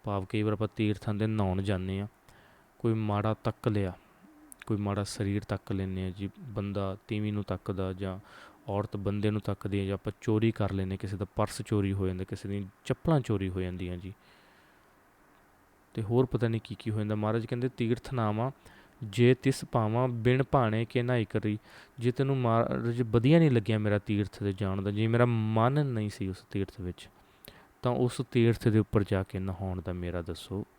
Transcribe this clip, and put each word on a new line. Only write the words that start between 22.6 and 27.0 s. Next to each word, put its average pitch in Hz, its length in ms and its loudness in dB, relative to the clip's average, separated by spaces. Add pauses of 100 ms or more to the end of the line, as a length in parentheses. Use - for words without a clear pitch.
ਵਧੀਆ 120 380 6
ਨਹੀਂ 156 120 8
ਲੱਗਿਆ 113 260 2
ਮੇਰਾ 104 220 2
ਤੀਰਥ 101 360 -2
'ਤੇ 101 180 -2
ਜਾਣ 98 280 -2
ਦਾ, 101 100 -2
ਜੇ 107 160 0
ਮੇਰਾ 117 180 6
ਮਨ 117 600 2
ਨਹੀਂ 110 240 -2
ਸੀ 98 180 -6
ਉਸ 92 240 -8
ਤੀਰਥ 98 300 -4
ਵਿੱਚ, - 280 -8 (720)